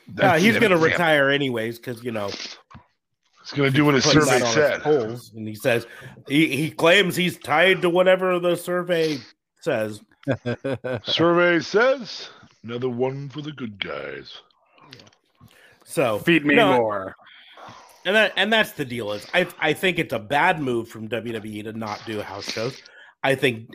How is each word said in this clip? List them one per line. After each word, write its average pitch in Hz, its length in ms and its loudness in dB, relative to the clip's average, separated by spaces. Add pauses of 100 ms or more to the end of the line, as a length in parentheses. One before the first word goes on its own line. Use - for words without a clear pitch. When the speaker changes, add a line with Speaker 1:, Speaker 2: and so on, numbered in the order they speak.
Speaker 1:
that's 180 320 2
Speaker 2:
Uh, - 20 2
he's 220 120 4
Speaker 1:
an 208 60 2
Speaker 2:
gonna 202 140 4
Speaker 1:
example. 165 220 2
Speaker 2:
retire 151 320 4
anyways, 120 500 -2
'cause, 117 240 -12
you 120 80 -6
know, 104 180 -4
Speaker 1:
He's - 1300 -18
gonna 139 140 2
do 147 140 4
what 147 100 4
his 123 100 4
Speaker 2:
putting 151 160 6
Speaker 1:
survey 135 180 4
Speaker 2:
that - 20 0
on 123 60 0
his 117 80 0
Speaker 1:
said. 147 260 2
Speaker 2:
polls, 123 540 0
and 110 120 -10
he 107 80 -10
says, 120 320 0 (400)
he, 143 280 2
he 147 160 -2
claims 175 440 4
he's 175 220 -2
tied 165 460 2
to 180 60 4
whatever 185 500 4
the 175 160 0
survey 170 640 -2 (420)
says. 110 400 -4 (260)
Speaker 3:
<laughs> 127 760 -4
Speaker 1:
Survey 170 560 2
says 233 720 -2 (340)
another 120 260 -6
one 131 400 -4
for 147 120 -12
the 147 100 -10
good 120 280 -12
guys. 69 580 -10 (1500)
Speaker 2:
So, 113 340 0
Speaker 3:
Feed 165 260 4
me 143 100 4
Speaker 2:
no, 208 220 6
Speaker 3:
more. 104 380 -2 (880)
Speaker 2:
and 190 100 2
that, 214 200 4
and 202 180 0
that's 214 200 2
the 147 120 -6
deal 117 280 -6
is, 104 200 -10
I, 180 140 2 (120)
I 156 140 2
think 175 240 -2
it's 160 160 -4
a 113 60 -2
bad 151 420 0
move 120 260 -2
from 110 200 -12
W 113 260 -6
W 107 260 -8
E 104 40 -10
to 110 100 -10
not 110 320 -8
do 107 160 -6
house 95 300 -10
shows. 117 280 -6 (440)
I 139 120 2
think 120 400 -2